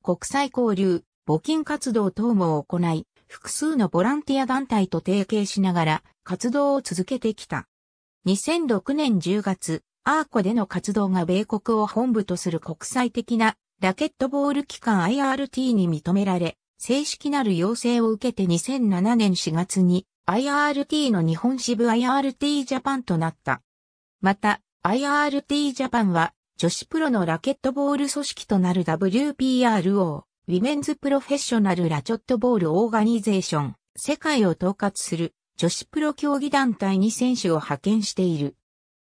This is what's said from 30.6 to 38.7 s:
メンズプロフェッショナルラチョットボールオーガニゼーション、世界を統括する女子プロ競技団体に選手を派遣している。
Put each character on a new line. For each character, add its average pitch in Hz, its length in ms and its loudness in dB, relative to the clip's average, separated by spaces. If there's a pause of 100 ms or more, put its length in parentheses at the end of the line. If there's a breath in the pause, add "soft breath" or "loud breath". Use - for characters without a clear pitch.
メ 277 140 0
ン 285 80 -4
ズ 302 120 -4
プ - 140 -4
ロ 277 100 2
フ - 120 -6
ェ - 40 0
ッ - 40 2
シ - 160 -2
ョ 226 40 2
ナ 196 140 2
ル 170 160 0
ラ 147 140 -2
チ 226 100 -2
ョ 226 40 -2
ッ - 60 -10
ト 254 140 0
ボ 247 180 2
ー 208 40 2
ル 165 180 2
オ 226 100 4
ー 214 40 -6
ガ 220 120 2
ニ 233 160 2
ゼ 208 120 0
ー 190 100 2
シ - 140 -4
ョ 151 60 0
ン、 131 140 -6 (200)
世 294 200 -4
界 285 300 2
を - 40 4
統 196 240 0
括 202 200 -2
す - 240 -6
る 165 160 -4 (240)
女 170 120 0
子 - 180 -6
プ 302 140 -4
ロ 302 120 0
競 285 240 0
技 277 140 -4
団 262 240 2
体 190 240 0
に 208 100 2
選 254 240 0
手 220 160 -2
を 160 60 2
派 151 240 -4
遣 214 240 0
し - 100 -6
て - 80 -2
い 175 160 0
る。 143 180 -4 (540)